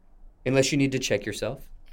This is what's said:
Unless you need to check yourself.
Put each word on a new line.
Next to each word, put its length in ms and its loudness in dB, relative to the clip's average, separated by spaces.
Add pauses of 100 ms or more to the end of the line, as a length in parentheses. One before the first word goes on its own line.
(460)
Unless 260 4
you 60 4
need 140 4
to 60 0
check 280 -2
yourself. 420 -6 (240)